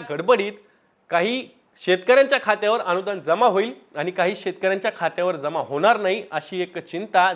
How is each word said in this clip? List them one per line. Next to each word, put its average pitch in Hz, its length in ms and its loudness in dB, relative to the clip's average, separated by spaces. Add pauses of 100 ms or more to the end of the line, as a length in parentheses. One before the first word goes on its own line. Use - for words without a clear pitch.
गडबडीत 202 440 0 (560)
काही 226 380 -2 (340)
शेतकऱ्यांच्या 254 600 4
खात्यावर 208 360 2
अनुदान 185 400 -2
जमा 170 280 2
होईल 208 240 2 (240)
आणि 160 160 -4
काही 185 240 -2
शेतकऱ्यांच्या 190 600 -2
खात्यावर 175 400 -2
जमा 151 240 -4
होणार 151 400 2
नाही, 202 320 -2
अशी 180 300 -6
एक 180 160 -8
चिंता 185 580 0